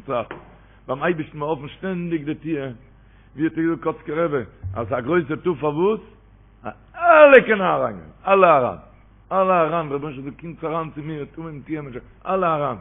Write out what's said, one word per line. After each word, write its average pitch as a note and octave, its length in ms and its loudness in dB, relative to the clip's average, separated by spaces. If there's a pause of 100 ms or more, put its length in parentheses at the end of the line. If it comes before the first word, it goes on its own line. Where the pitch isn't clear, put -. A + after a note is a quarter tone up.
צייט. A#2+ 220 -4 (580)
ביים C3 160 -6
אייבערשטן, D#3 360 -4
מיר D3 140 -4
אפענען C#3+ 160 -10
שטענדיק F3 560 -6
די D3 100 -6
טיר. C#3+ 380 -8 (640)
ווי D#3 120 -2
דער D#3+ 320 -2
קאטקע D#3 360 -8
רבי, D3+ 260 -2 (320)
אז A#2 140 -6
דער C3 120 -4
גרעסטער D3+ 360 -2
טוב D#3 240 -4
פאר D3 160 -2
וואס? G3+ 240 0 (960)
אלע D4+ 500 10
קענען G#3 140 0
אריינגיין. B2 500 -2 (160)
אלע F#3 300 6
אריין. A2 220 0 (540)
אלע F#3+ 280 2
אריין. D#3 280 -2
דער C#3+ 100 -4
מענטש, C#3 200 -10
דער C3+ 220 -12
קומט D#3+ 240 -14
אריין D#3+ 300 -6
צו D3 80 -12
מיר, D3 320 -10
צו D#3+ 80 -14
מיין D3+ 200 -14
טיר, D#3 200 -10
מענטש. B2 160 -14 (280)
אלע F3+ 280 0
אריין. C#3 260 -4